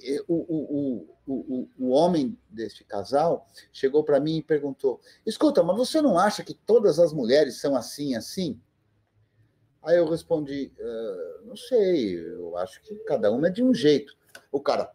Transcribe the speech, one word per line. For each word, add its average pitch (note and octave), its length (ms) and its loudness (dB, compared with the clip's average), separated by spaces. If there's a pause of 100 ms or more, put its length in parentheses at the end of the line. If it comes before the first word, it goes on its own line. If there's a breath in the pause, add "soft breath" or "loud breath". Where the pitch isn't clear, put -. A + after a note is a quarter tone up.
eh, C3+ 220 -6
o, E3+ 80 0
o, D#3+ 240 -4
o, C3+ 580 -6 (100)
o, C3+ 80 -6
o, B2+ 340 -6 (100)
o B2+ 120 -2
homem C#3+ 460 2 (140)
deste A2 340 -12
casal C3 640 -2 (260 loud breath)
chegou C#3 300 0
pra D3 180 2
mim D#3+ 180 -2
e D3+ 40 -6
perguntou: C#3 580 -2 (240 soft breath)
"Escuta, A3+ 380 2
mas G3 140 0
você B3+ 260 0
não G#3 160 4
acha F3+ 240 2
que - 100 -12
todas G3+ 460 4
as E3 140 4
mulheres C3+ 480 2
são C#3 160 0
assim, C3+ 400 -4
assim?" D3 440 -6 (1200)
Aí E3 140 4
eu E3+ 140 4
respondi: D3 680 -4
"Eh, G#2+ 680 -10
não - 120 -18
sei, E3+ 600 2
eu E2+ 380 -10
acho - 260 -8
que - 120 -16 (120)
cada G#2+ 240 2
uma D#3 180 0
é - 20 -4
de A3+ 120 -4
um B3+ 100 6
jeito." D3+ 420 2 (360 loud breath)
O C#3+ 100 -2
cara: B2 240 0 (100)